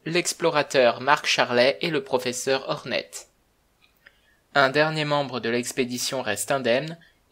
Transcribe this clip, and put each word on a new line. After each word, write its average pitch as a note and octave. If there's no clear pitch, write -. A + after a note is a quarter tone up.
l'explorateur D3+
Marc C#3
Charlet B2
et E3
le C#3+
professeur C3
Hornet. C3
Un C#3
dernier D3+
membre C#3+
de A2
l'expédition B2
reste G#2
indemne, C#3